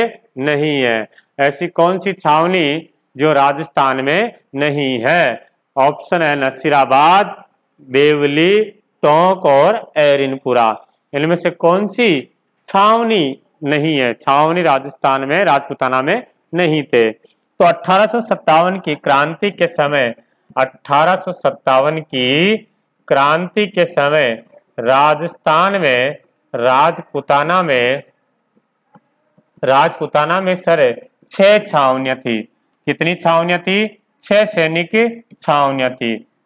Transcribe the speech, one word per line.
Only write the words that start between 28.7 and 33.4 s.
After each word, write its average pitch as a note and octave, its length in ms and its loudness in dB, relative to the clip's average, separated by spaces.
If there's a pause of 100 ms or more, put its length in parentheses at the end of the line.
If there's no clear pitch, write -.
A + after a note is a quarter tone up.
राजपुताना D3+ 760 0
में F#3 140 -2
सर D#3+ 540 -2 (220)
छह G3+ 280 4
छावनियां C3 580 0
थी। A#2+ 260 -6 (440)
कितनी D#3+ 280 -2
छावनियां E3+ 460 0